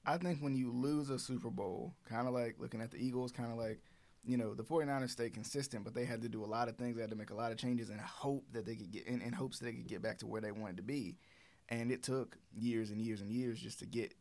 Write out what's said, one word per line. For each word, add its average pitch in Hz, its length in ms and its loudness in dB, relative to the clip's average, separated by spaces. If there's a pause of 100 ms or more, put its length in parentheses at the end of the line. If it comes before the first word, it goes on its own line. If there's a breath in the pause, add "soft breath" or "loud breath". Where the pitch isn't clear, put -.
I 160 100 6
think 175 220 2
when 143 160 2
you 127 160 4
lose 139 400 4
a 127 80 2
Super 120 320 -2
Bowl, 98 420 -2 (160)
kinda 120 220 2
like 120 300 0
looking 113 200 -4
at 113 120 -4
the - 60 -8
Eagles, 123 340 2
kinda 117 240 -2
like, 110 240 -2 (440)
you 123 120 2
know, 110 180 2
the 110 80 -4
forty-niners 139 480 4
stayed 117 240 0
consistent, 117 480 -2
but 110 100 -6
they 123 120 2
had 113 180 0
to 117 60 0
do 110 160 -2
a - 20 -4
lot 117 220 2
of 110 80 -6
things. 120 180 0
They 117 80 0
had 107 80 -2
to 110 60 -4
make 107 140 -6
a - 40 -6
lot 113 160 0
of 110 80 -4
changes 120 320 2
in 104 80 -6
hope 139 540 -2
that 113 120 -2
they 113 120 -4
could 101 160 -8
get, - 160 -8
in, 120 140 2
in 120 100 -2
hopes 131 260 -2
that 110 60 -6
they 117 80 -2
could 117 160 -6
get 104 140 -4
back 110 160 0
to 110 100 -6
where 110 120 0
they 107 120 -2
wanted 104 240 -4
to 95 80 -6
be. 123 320 -2 (520 soft breath)
And 117 220 0
it 120 140 0
took 131 340 0 (180)
years 113 340 2
and 104 100 0
years 110 220 0
and 101 100 -2
years 120 280 0
just 110 200 -8
to - 60 -8
get, 110 340 -2